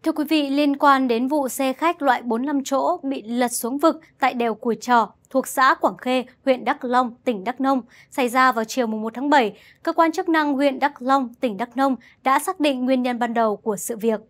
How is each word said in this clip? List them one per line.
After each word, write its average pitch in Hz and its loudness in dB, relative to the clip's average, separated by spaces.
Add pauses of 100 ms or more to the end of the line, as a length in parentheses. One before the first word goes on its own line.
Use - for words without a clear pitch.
Thưa 320 0
quý 311 -2
vị, 294 0
liên 285 2
quan 269 4
đến 240 0
vụ 277 0
xe 262 -2
khách 330 -2
loại 262 2
bốn 233 -2
mươi 269 -4
lăm 285 -2
chỗ 277 -2
bị 269 -6
lật 240 -2
xuống 240 -6
vực 311 2 (180)
tại 254 0
đèo 233 0
Cùi 220 -4
Trò, 233 2 (180)
thuộc 262 0
xã 262 4
Quảng 202 0
Khê, 254 -2 (200)
huyện 247 0
Đắk 294 -2
Long, 247 0 (100)
tỉnh 208 -2
Đắk 254 -6
Nông, 269 2 (280)
xảy 254 -2
ra 262 4
vào 220 -2
chiều 233 -2
mùng 214 -6
một 226 -8
tháng 277 -4
bảy, 240 4 (300)
cơ 330 -2
quan 330 2
chức 370 -4
năng 311 2
huyện 269 0
Đắk 285 -2
Long, 254 0
tỉnh 220 -4
Đắk 233 -8
Nông 269 0 (280)
đã 269 2
xác 370 -6
định 269 0
nguyên 262 0
nhân 247 -4
ban 233 -2
đầu 220 0
của 208 -4
sự 233 -8
việc. 220 -2